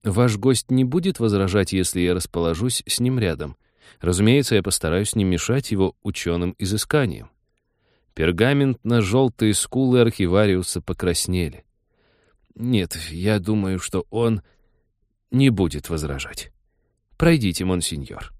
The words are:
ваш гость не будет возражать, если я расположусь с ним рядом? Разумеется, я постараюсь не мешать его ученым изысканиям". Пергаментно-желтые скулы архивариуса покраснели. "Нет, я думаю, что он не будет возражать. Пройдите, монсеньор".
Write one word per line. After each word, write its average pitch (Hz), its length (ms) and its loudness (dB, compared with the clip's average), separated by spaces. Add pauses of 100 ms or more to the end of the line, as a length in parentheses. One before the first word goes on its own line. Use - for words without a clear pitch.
ваш 107 340 2
гость 120 320 0
не 127 140 2
будет 98 360 -2
возражать, 101 520 2
если 92 300 0
я 87 120 2
расположусь 87 720 -2
с - 140 -4
ним 127 200 0
рядом? 73 360 -4 (460)
Разумеется, 110 540 4
я 98 80 4
постараюсь 95 520 -2
не 107 80 2
мешать 95 480 0
его 95 320 0
ученым 87 560 -4
изысканиям". 101 720 -2 (880)
Пергаментно-желтые 117 1400 2
скулы 127 480 2
архивариуса 98 800 2
покраснели. 90 840 -4 (920)
"Нет, 113 420 -2 (120)
я 95 300 0
думаю, 95 400 -2
что 90 300 -6
он 113 320 -2 (920)
не 135 180 4
будет 85 400 -2
возражать. 73 640 -8 (680)
Пройдите, 123 460 2
монсеньор". 85 760 -4